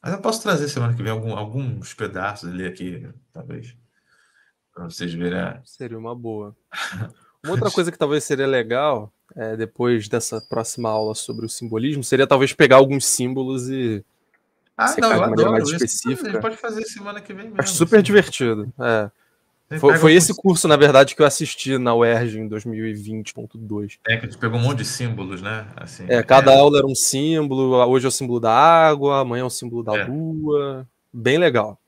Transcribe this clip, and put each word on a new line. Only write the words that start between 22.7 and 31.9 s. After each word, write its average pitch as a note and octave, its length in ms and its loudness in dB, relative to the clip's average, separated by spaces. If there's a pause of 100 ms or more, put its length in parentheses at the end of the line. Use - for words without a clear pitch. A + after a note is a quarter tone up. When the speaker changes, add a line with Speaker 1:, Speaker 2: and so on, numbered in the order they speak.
Speaker 2:
e A2 80 -6
vinte G#2+ 400 -12
ponto A#2 240 -16
dois. G#2 480 -10
Speaker 1:
É, A2+ 120 0
que A2+ 80 -10
a - 20 -10
gente F#2+ 100 -16
pegou A#2 220 -4
um - 20 -2
monte A#2 160 0
de G#2 60 -6
símbolos, G2 580 -8
né? G#2+ 240 -10 (100)
Assim, - 320 -18
Speaker 2:
É, A#2+ 140 2
cada C3+ 300 8
Speaker 1:
é. C3+ 40 10
Speaker 2:
aula D3 220 8
era C3+ 80 2
um C3+ 80 -2
símbolo, C3+ 800 -2 (140)
hoje B2+ 160 2
é C3 40 0
o B2 40 -2
símbolo A#2+ 260 -4
da A2+ 140 0
água, C#3+ 680 4
amanhã B2 200 -4
é B2+ 40 -4
o B2 40 -6
símbolo A#2 320 -8
da A2 140 -4
Speaker 1:
É. G2+ 80 -4
Speaker 2:
lua. D3 840 -4 (260)
Bem B2 260 0
legal. A#2+ 380 2 (120)